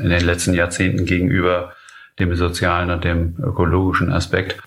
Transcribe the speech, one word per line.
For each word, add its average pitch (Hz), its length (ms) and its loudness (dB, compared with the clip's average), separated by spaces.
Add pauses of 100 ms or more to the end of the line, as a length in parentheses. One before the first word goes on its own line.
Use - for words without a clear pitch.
in - 60 2
den 87 160 2
letzten 87 300 0
Jahrzehnten 87 500 0
gegenüber 90 680 0 (480)
dem 90 160 0
sozialen 87 560 0
und 82 100 -4
dem 85 400 0
ökologischen 90 720 0
Aspekt, - 540 -2